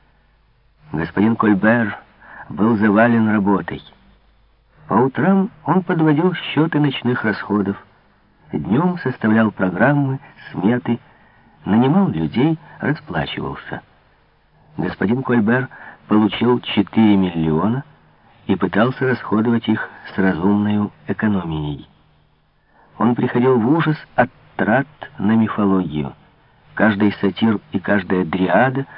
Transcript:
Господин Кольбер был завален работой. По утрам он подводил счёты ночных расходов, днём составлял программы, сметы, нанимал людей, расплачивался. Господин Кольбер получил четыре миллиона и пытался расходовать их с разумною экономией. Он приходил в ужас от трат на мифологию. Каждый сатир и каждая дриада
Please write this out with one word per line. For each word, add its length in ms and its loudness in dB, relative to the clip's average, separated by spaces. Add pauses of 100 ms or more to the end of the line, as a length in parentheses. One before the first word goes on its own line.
(920)
Господин 440 0
Кольбер 640 2 (520)
был 280 0
завален 520 4
работой. 520 0 (1040)
По 80 -2
утрам 540 0 (160)
он 180 0
подводил 500 0
счёты 460 -2
ночных 440 -2
расходов, 540 -2 (760)
днём 480 0
составлял 520 0
программы, 680 0 (320)
сметы, 480 -2 (640)
нанимал 460 4
людей, 480 0 (220)
расплачивался. 1000 -6 (960)
Господин 460 -4
Кольбер 460 0 (380)
получил 520 2
четыре 560 2
миллиона 680 0 (640)
и 80 2
пытался 520 0
расходовать 640 0
их 180 -2 (240)
с 60 -8
разумною 720 0 (160)
экономией. 800 -4 (1080)
Он 160 2
приходил 460 2
в 100 0
ужас 260 2 (200)
от 160 2 (240)
трат 320 0 (320)
на 140 2
мифологию. 800 0 (600)
Каждый 400 2
сатир 460 0 (120)
и 80 -2
каждая 460 0
дриада 600 0 (100)